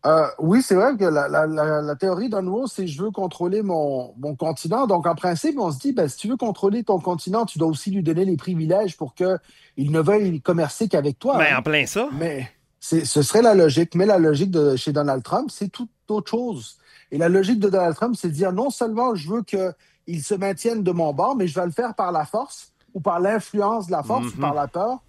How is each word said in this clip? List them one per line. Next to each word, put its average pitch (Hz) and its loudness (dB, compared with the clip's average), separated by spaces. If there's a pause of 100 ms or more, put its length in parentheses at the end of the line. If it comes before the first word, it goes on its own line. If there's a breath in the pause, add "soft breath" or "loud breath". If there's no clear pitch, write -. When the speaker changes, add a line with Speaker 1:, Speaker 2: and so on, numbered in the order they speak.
Speaker 1:
Euh, 156 4 (140)
oui, 180 4
c'est 202 2
vrai 240 4
que 202 0
la, 147 2
la, 151 2
la, 156 0
la 147 -4
théorie 190 -2
Don 190 -4
Roe, 233 -4
c'est « 185 -6
je 151 -6
veux 214 -4
contrôler 190 -4
mon, 147 -2
mon 143 -8
continent ». 165 -2
Donc, 175 2
en 165 2
principe, 180 -2
on 185 0
se 135 -6
dit, « 277 -2
Ben, 175 2
si - -6
tu 208 -6
veux 254 -2
contrôler 214 -2
ton 190 2
continent, 180 -2
tu 160 -8
dois 165 2
aussi 160 -4
lui 190 -2
donner 165 0
les 185 0
privilèges 175 0
pour 147 -10
qu'il 185 0 (400 soft breath)
ne 151 0
veuille 180 2
commercer 170 0
qu'avec 147 0
toi. » 262 0
Speaker 2:
Ben, 156 6
Speaker 1:
hein. 131 2
Speaker 2:
en - -2
plein 151 2
ça. 233 -2
Speaker 1:
Mais 143 -6 (300)
c'est, 160 0
ce 147 0
serait 208 4
la 226 8
logique. 165 4
Mais 185 4
la 208 6
logique 160 4
de, 147 4
chez 147 -4
Donald 139 0
Trump, 233 -2
c'est 202 -8
tout 233 -10 (180)
autre 214 -4
chose. 220 -6 (380 soft breath)
Et - -2
la 165 4
logique 196 4
de 202 4
Donald 180 2
Trump, 240 -2
c'est 180 -4
de 160 -2
dire, 185 0
non 233 0
seulement 233 -2
je 156 -8
veux 226 -2
qu'il 180 -6
se 202 -2
maintienne 196 -2
de 180 2
mon 160 0
bord, 226 2
mais 185 0
je 151 -4
vais 180 0
le 175 -4
faire 233 -4
par 180 0
la 156 0
force - -8 (200)
ou 190 -8
par 175 0
l'influence 208 0
de 180 -2
la 151 -2
force 240 -2
ou - -14
Speaker 2:
Mhm. 135 -6
Speaker 1:
par 147 0
la 143 -2
peur 220 -4